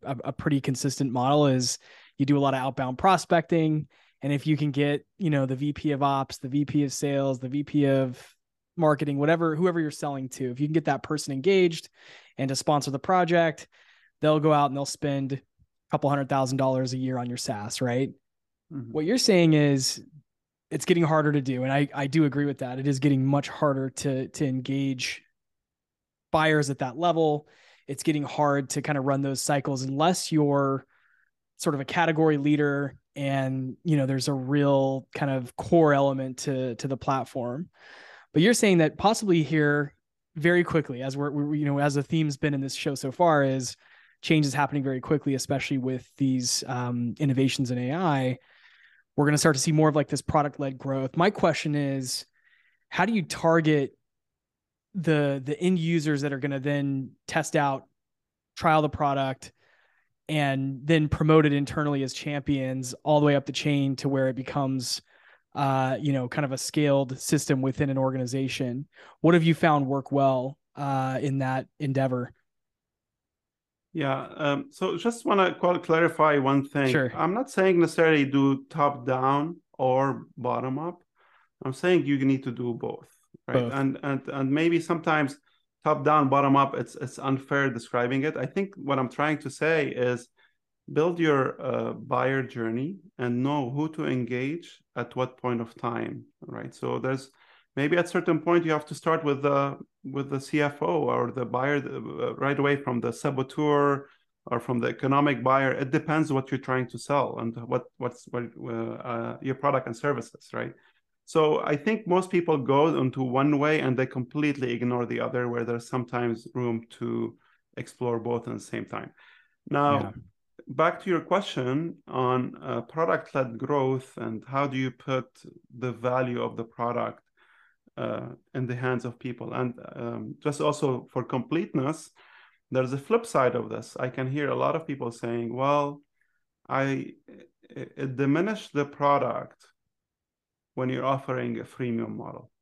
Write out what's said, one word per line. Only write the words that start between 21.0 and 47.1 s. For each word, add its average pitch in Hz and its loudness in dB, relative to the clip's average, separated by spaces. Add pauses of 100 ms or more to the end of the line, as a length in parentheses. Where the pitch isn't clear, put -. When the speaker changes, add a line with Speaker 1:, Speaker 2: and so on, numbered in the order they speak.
Speaker 1:
harder 151 2
to 147 2
do. 127 -2
And 131 -2
I, 143 2
I 139 -4
do 151 4
agree 143 0
with 139 -4
that. 127 -8
It 135 -4
is 135 0
getting 135 4
much 139 0
harder 135 0
to, 131 -4
to - -4
engage 131 -4 (1120)
buyers 156 4
at 131 -6
that 127 -6
level. 160 2 (400)
It's 139 -8
getting 151 0
hard 139 0
to 147 -2
kind 143 -2
of 131 -2
run 139 2
those 135 -2
cycles 139 -2
unless 151 0
you're 139 2 (720)
sort 151 0
of 135 -6
a 135 -8
category 160 4
leader 143 2 (200)
and, 131 -2
you 156 2
know, 135 2
there's 135 -2
a 143 0
real 135 2
kind 143 -2
of 127 -6
core 160 6
element 135 2
to, 131 -4
to 139 -8
the 135 -4
platform. 131 -4 (640)
But 156 4
you're 233 6
saying 196 4
that 156 4
possibly 196 2
here 147 2 (400)
very 175 4
quickly, 147 -2
as 131 -6
we're, 143 -2
we, 147 -2
you 151 -2
know, 143 0
as 143 2
the 143 0
theme's 151 0
been 147 0
in 135 -2
this 135 -6
show 147 -4
so 135 -6
far, 156 4
is 135 -2 (460)
change 156 4
is 135 -2
happening 143 0
very 131 -4
quickly, 143 0
especially 135 -2
with 127 -4 (100)
these, 131 0
um, 123 -4